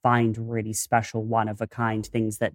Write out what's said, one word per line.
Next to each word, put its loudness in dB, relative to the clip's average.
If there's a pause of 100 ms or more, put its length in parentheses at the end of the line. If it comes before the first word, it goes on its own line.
find 2
really -4
special, 0
one-of-a-kind -2
things -2
that -2